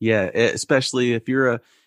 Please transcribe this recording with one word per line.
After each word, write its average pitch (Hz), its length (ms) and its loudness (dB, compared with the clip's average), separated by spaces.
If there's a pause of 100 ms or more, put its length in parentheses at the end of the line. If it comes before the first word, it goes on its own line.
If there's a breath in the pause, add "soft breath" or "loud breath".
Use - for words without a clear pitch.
Yeah. 110 340 2
E-, 107 60 0 (120)
especially 127 600 0
if 113 160 -6
you're 131 260 0
a, 113 60 -6 (260 soft breath)